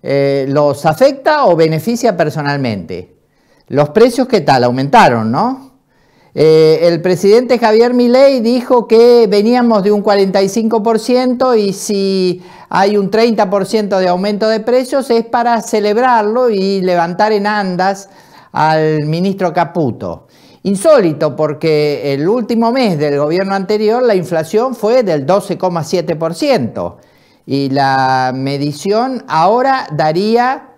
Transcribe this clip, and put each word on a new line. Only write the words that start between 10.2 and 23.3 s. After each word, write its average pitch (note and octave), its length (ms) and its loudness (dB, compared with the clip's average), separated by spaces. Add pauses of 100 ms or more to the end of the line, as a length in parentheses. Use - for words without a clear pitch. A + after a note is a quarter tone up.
y G3 80 0
cinco A3 340 -2
por A3+ 180 0
ciento B3+ 540 0
y G3+ 200 0
si F#3+ 680 -2 (280)
hay G3+ 260 0
un G3 140 -2
treinta A3 400 0
por G3 160 -2
ciento G3+ 320 -2
de F#3 100 0
aumento G3+ 400 -2
de A3 120 -2
precios B3 500 -2
es A#3 160 0
para A#3+ 340 0
celebrarlo A3+ 880 0
y G3 320 0
levantar F3+ 520 0
en G3+ 140 -2
andas G3 600 -4 (440)
al D#3 520 0
ministro F3+ 480 -2
Caputo. D3 760 -4 (340)
Insólito, F3+ 720 0
porque D3 800 -2
el C#3+ 120 -2
último A3+ 460 0
mes A3+ 260 0
del C#3+ 200 0
gobierno F3+ 360 -2